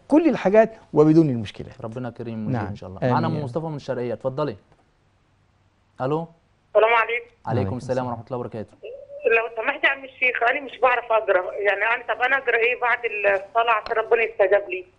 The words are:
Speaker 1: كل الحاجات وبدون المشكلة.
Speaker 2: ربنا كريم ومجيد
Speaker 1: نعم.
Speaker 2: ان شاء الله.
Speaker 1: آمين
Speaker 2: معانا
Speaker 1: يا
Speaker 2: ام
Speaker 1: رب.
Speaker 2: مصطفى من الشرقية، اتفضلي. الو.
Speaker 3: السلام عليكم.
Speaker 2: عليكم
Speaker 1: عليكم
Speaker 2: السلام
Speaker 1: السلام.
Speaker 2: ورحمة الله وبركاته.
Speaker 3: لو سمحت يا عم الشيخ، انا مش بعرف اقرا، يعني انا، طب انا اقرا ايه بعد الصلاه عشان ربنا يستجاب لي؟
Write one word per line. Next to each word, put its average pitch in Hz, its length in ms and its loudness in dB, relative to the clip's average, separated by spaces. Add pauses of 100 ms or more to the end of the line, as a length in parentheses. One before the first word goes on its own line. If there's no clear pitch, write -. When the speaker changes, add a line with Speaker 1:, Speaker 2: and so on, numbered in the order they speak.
Speaker 1:
كل 320 220 4
الحاجات 214 420 4 (220)
وبدون 156 360 6
المشكلة. 117 380 -6 (160)
Speaker 2:
ربنا 120 260 -10
كريم 117 300 -10
ومجيد 110 140 -4
Speaker 1:
نعم. 104 140 -2
Speaker 2:
ان 101 80 -10
شاء 95 140 -14
الله. 92 120 -14
Speaker 1:
آمين 127 100 2
Speaker 2:
معانا 156 160 2
Speaker 1:
يا 160 60 -4
Speaker 2:
ام 156 40 -4
Speaker 1:
رب. 147 60 -6
Speaker 2:
مصطفى 143 220 -6
من 160 100 -8
الشرقية، 123 380 -6
اتفضلي. 131 420 -4 (1500)
الو. 156 260 -2 (480)
Speaker 3:
السلام 220 180 6
عليكم. 233 320 0 (200)
Speaker 2:
عليكم 110 140 -2
Speaker 1:
عليكم 98 180 -2
Speaker 2:
السلام 127 140 -6
Speaker 1:
السلام. 127 160 -2
Speaker 2:
ورحمة 117 200 -8
الله 131 100 -6
وبركاته. 117 340 -10 (680)
Speaker 3:
لو 226 260 -4
سمحت 277 200 -4
يا 320 60 4
عم 269 140 -4
الشيخ، 254 480 -2
انا 285 100 -4
مش 254 200 -14
بعرف 247 300 2
اقرا، 220 300 2 (120)
يعني 208 420 0
انا، 233 200 -4
طب 220 60 -6
انا 262 160 2
اقرا 247 200 0
ايه 233 240 0
بعد 240 240 2
الصلاه 208 680 0
عشان 214 240 -2
ربنا 226 260 2
يستجاب 202 460 2
لي؟ 185 160 -8 (140)